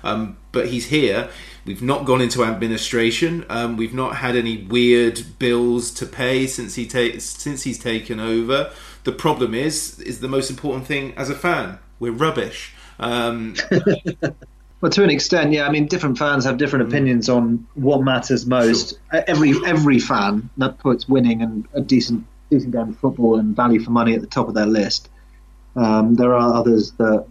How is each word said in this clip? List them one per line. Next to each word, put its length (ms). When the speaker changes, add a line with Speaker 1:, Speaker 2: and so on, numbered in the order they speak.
Speaker 1:
Um, 320
but 160
he's 200
here. 420
We've 180
not 220
gone 160
into 240
administration. 1040
Um, 300
we've 160
not 220
had 200
any 220
weird 640
bills 540
to 120
pay 420
since 280
he 120
ta-, 320
since 440
he's 160
taken 420
over. 520
The 100
problem 420
is, 460
is 200
the 80
most 220
important 360
thing 300
as 140
a 40
fan. 440
We're 140
rubbish. 640
Um, 560
Speaker 2:
<laughs> 240
Well, 120
to 120
an 60
extent, 420
yeah. 140
I 40
mean, 160
different 300
fans 280
have 120
different 300
Speaker 1:
Mm. 20
Speaker 2:
opinions 400
on 460
what 280
matters 440
most. 440
Speaker 1:
Sure. 300
Speaker 2:
Uh, 60
every, 280
every 320
fan 580
that 220
puts 280
winning 360
and 320
a 80
decent, 420
decent 240
game 160
of 100
football 400
and 160
value 260
for 100
money 240
at 80
the 40
top 220
of 60
their 120
list. 440
Um, 380
there 200
are 200
others 380
that 380